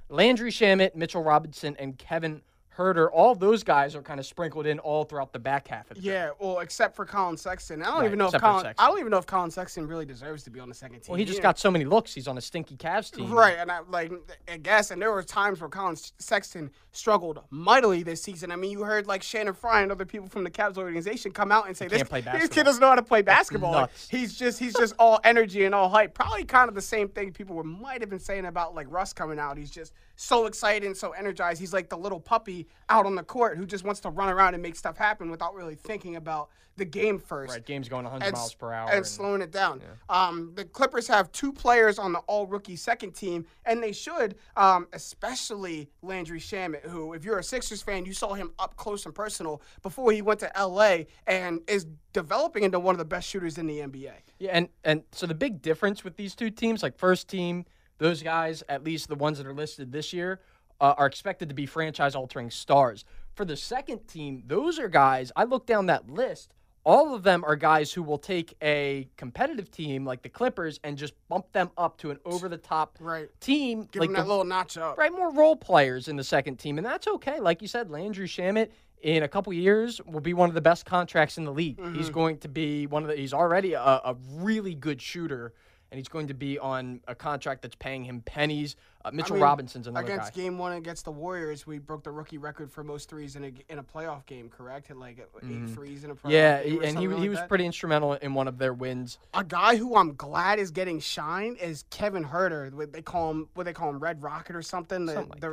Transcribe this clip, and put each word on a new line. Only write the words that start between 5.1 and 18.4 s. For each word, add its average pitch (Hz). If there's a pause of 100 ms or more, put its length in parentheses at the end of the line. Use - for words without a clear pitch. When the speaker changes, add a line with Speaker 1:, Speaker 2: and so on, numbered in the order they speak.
Speaker 1:
the 131
back 135
half 113
of 113
the 185
Speaker 2:
Yeah, 190
Speaker 1:
game. 147
Speaker 2:
well, 185
except 190
for 202
Collin 180
Sexton. 180
I 170
don't 294
Speaker 1:
Right, 254
Speaker 2:
even 202
know 196
if 185
Speaker 1:
except 170
for 226
Speaker 2:
Collin, 190
Speaker 1:
Sexton. 156
Speaker 2:
I -
don't 392
even 233
know 196
if 180
Collin 180
Sexton 180
really 165
deserves 135
to 127
be 120
on 123
the 123
second 123
team. -
Speaker 1:
Well, 175
he 214
just 190
Speaker 2:
Yeah. 185
Speaker 1:
got 185
so 202
many 160
looks. 214
He's 127
on 127
a 123
stinky -
Cavs 190
team. 123
Speaker 2:
Right, 214
and 175
I, 175
like, 170 (380)
I 170
guess, 202
and 175
there 220
were 190
times 196
where 156
Collin 185
S-, -
Sexton 190 (200)
struggled 175
mightily 185
this 165
season. 175